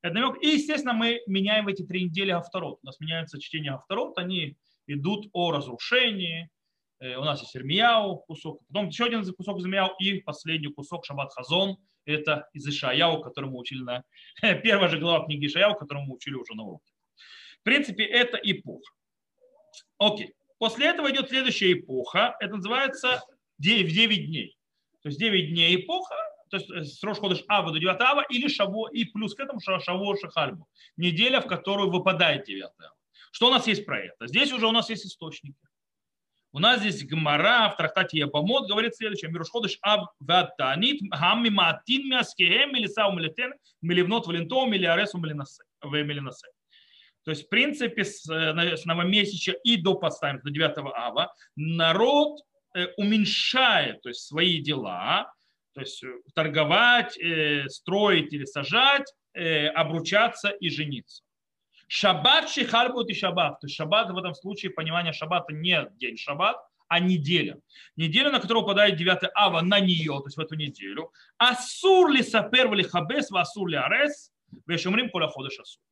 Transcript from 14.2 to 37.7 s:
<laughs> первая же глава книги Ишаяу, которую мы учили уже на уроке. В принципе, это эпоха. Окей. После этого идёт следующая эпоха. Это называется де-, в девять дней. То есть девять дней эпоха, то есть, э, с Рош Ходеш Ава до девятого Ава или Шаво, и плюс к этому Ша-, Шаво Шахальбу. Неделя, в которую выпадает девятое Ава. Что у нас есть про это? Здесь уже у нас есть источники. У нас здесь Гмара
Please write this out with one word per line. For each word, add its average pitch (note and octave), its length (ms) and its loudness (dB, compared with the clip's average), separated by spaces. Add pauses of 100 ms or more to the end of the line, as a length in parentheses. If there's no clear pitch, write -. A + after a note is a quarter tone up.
<laughs> - 0 - (220)
первая G3+ 240 4
же D#3+ 100 0
глава D#3+ 260 2
книги D3 220 -4
Ишаяу, E3+ 300 2
которую C#3+ 300 -10
мы C3 100 -10
учили C#3 180 -12
уже A#2 200 -10
на A2 100 -12
уроке. F2 280 -18 (680)
В - 20 -20
принципе, A#3 400 0
это A#3+ 400 2
эпоха. - 500 -6 (1040)
Окей. - 360 0 (240)
После A3+ 280 0
этого E4 260 0
идёт C4 160 -2
следующая A#3+ 460 2
эпоха. E3+ 680 0
Это G#3 160 -6
называется B3 680 -2 (340)
де-, G3 280 4
в D#3+ 80 0
девять G#3 340 2
дней. C#3+ 300 -8 (440)
То D3 100 -8
есть C#3+ 100 -6
девять F#3+ 300 0
дней E3+ 260 4
эпоха, F#4 400 -4 (340)
то - 80 -6
есть, - 120 -10
э, D#3 140 -8
с - 180 -14
Рош G#3 160 -4
Ходеш F#3 300 -2
Ава F#3 240 2
до D#3 60 -2
девятого F#3 320 2
Ава C#4+ 180 2
или B3 180 -2
Шаво, A3 440 -2
и A#3 160 -4
плюс G#3+ 280 -8
к - 60 -16
этому C#4 180 -8
Ша-, F#3 220 -4
Шаво G3 380 -2
Шахальбу. D#3+ 500 -4 (300)
Неделя, F#3 420 2
в - 60 -8
которую F#3+ 440 -2
выпадает E3+ 540 2
девятое F#2 440 -12
Ава. - 80 -20 (340)
Что - 160 0
у B3+ 40 8
нас C4 160 4
есть G#3 200 0
про C3 140 -4
это? F#2+ 260 -12
Здесь B3+ 260 0
уже A3+ 140 0
у A3 40 4
нас A3+ 200 0
есть G#3 160 -8
источники. D3+ 500 -14 (960)
У C3+ 60 -10
нас A3 220 4
здесь F#3+ 260 -4
Гмара D#3 640 4